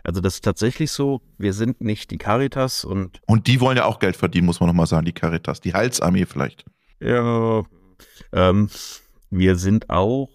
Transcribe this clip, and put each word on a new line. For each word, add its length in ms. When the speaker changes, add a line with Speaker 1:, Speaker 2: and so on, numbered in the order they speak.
Speaker 1:
Also 160
das 140
ist 100
tatsächlich 480
so, 300
wir 160
sind 260
nicht 300
die 80
Caritas 640
und 420
Speaker 2:
Und 200
die 160
wollen 160
ja 80
auch 140
Geld 160
verdienen, 300
muss 140
man 60
nochmal 200
sagen, 200
die 60
Caritas, 500
die 100
Heilsarmee 540
vielleicht. 400
Speaker 1:
Ja, 640
ähm, 360
wir 260
sind 340
auch, 440